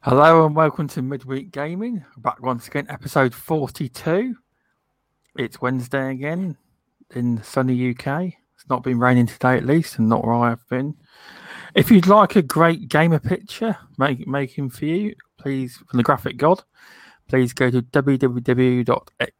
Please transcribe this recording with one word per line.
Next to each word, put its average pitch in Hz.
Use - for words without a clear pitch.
Hello 156
and 151
welcome 156
to 131
Midweek 135
Gaming. 180
Back -
once 123
again, 143
episode 131
forty-two. 160
It's -
Wednesday 127
again 156
in 120
sunny 127
U 123
K. 160
It's -
not 123
been 127
raining 123
today 127
at 120
least, 160
and 110
not 117
where 113
I've 120
been. 135
If -
you'd 185
like 202
a 202
great 160
gamer 160
picture 202
make-, 135
making 135
for -
you, 190
please, 135
from 123
the 120
Graphic 131
God, 156
please 127
go 127
to 123
w 135
w 123
w 123
dot -